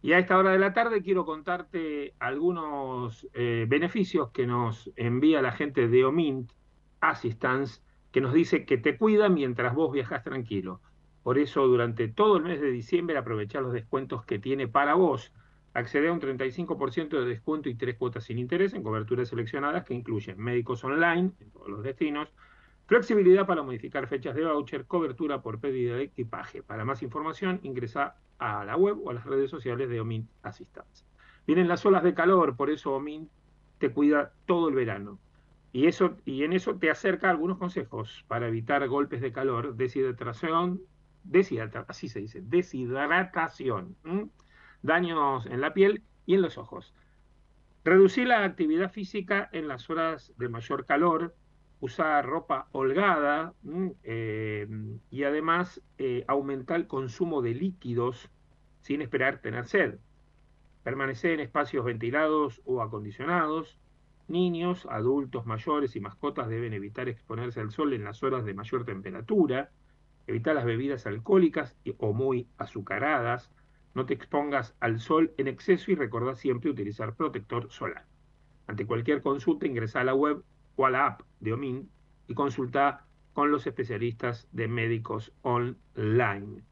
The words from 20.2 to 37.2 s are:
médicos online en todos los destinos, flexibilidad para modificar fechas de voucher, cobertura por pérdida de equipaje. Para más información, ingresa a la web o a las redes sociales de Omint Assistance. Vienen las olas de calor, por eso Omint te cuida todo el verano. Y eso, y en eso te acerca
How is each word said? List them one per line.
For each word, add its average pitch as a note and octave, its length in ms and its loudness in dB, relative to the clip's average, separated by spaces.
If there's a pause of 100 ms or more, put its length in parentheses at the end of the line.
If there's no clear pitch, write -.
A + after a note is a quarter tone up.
médicos A#2+ 460 -2
online E3+ 560 2
en - 100 -20
todos - 180 -18
los G2+ 140 -10
destinos, D3 460 -4 (580)
flexibilidad G3 600 8
para E3+ 160 0
modificar C3 460 -6
fechas C3+ 260 -4
de D#3 100 0
voucher, D3 420 -2
cobertura D3+ 560 -2
por A2+ 180 -8
pérdida B2 360 -2
de C3+ 80 -2
equipaje. - 580 -10
Para A2 240 -8
más C3 160 -4
información, D#3 600 -4
ingresa B2+ 540 -4 (220)
a G#2 260 -4
la G#2+ 120 -4
web G3+ 280 4
o - 60 -6
a B2 40 -4
las A#2 120 -10
redes C3+ 240 0
sociales C3 400 -4
de A#2 100 -4
Omint A2+ 280 -6 (140)
Assistance. - 600 -18 (420)
Vienen F3 220 4
las F3 160 0
olas F#3+ 180 6
de E3+ 120 4
calor, E3+ 420 6
por C#3 140 0
eso D3 240 -2
Omint D3+ 360 -6 (480)
te C#3 120 0
cuida D3 420 4 (140)
todo E3+ 240 4
el C#3 40 0
verano. G2+ 440 -2 (540)
Y C3 140 4
eso, F3 380 2
y C#3 200 -2
en E3 100 0
eso F#3 220 0
te E3 140 2
acerca F3+ 400 2